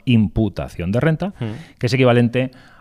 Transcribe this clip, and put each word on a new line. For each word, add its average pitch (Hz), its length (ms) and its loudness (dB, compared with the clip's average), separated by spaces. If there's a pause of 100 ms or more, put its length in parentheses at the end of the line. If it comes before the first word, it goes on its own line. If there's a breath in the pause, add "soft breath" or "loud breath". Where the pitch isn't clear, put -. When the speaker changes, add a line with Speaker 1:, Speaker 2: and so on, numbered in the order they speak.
Speaker 1:
imputación 101 840 0
de 113 100 0
renta, 160 380 -2
Speaker 2:
Hmm. 113 380 -12
Speaker 1:
que 123 100 -2
es 110 60 -4
equivalente 123 580 2 (300 soft breath)